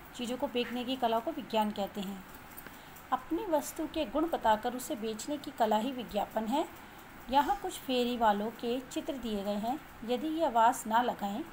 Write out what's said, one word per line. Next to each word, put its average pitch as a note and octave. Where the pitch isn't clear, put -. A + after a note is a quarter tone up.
चीज़ों B3
को C#4
बेचने A#3+
की B3+
कला A3+
को D#4
विज्ञान G#3+
कहते G3+
हैं। F#3+
अपनी E4
वस्तु D#4
के D4+
गुण D4+
बताकर A3+
उसे B3+
बेचने A3
की C#4+
कला A3
ही A#3+
विज्ञापन G#3
है। C#4+
यहाँ C#4+
कुछ F#4
फेरी B3
वालों G#3+
के A#3+
चित्र D4+
दिए A3
गए G3+
हैं। A#3
यदि B3
ये D#4+
आवाज़ A#3
ना A3+
लगाएं G#3